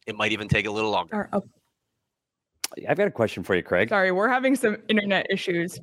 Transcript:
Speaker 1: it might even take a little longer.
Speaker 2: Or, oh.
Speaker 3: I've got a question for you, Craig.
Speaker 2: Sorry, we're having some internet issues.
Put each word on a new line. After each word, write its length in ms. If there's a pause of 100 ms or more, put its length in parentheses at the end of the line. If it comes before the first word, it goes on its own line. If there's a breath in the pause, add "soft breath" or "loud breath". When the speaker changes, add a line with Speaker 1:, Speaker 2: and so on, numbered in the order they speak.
Speaker 1:
it 100
might 160
even 160
take 160
a 60
little 200
longer. 240
Speaker 2:
Or, 200
oh. 80 (1500)
Speaker 3:
I've 80
got 100
a 40
question 320
for 120
you, 80
Craig. 280
Speaker 2:
Sorry, 220
we're 180
having 260
some 220 (100)
internet 420
issues. 520